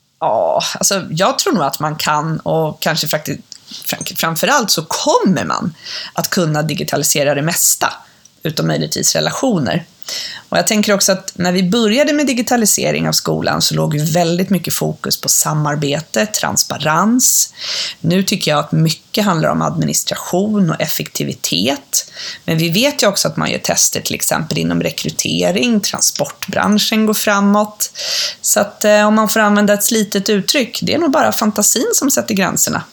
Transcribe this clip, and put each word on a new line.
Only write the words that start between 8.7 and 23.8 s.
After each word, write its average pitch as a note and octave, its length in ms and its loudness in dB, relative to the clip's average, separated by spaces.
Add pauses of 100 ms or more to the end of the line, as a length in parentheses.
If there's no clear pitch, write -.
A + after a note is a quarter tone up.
relationer. D#3+ 720 0 (640)
Och - 100 0
jag F3 80 2
tänker G#3+ 280 4
också G3 180 2
att - 220 -4
när F3+ 180 0
vi F#3+ 100 2
började A#3 500 2
med D4 140 2
digitalisering G#3 840 0
av D#3 40 0
skolan D#2 500 0
så - 120 0
låg D#2 220 0
ju D3+ 80 0
väldigt E3+ 460 0
mycket E3+ 240 0
fokus D#3 460 -4
på - 80 -4
samarbete, D3+ 1000 0
transparens. - 1300 0 (460)
Nu F3 220 2
tycker F#3 280 0
jag D3 100 2
att D3+ 120 -6
mycket D#3+ 520 0
handlar D#3+ 240 2
om D#3+ 140 0
administration E3 1080 0
och D#3 100 -2
effektivitet. - 1300 -4 (340)
Men E3 140 0
vi E3+ 100 0
vet B3+ 340 0
ju A#3+ 40 2
också F#3+ 220 0
att D#3 80 -6
man D#2 140 -2
gör A#1+ 80 -2
tester - 420 0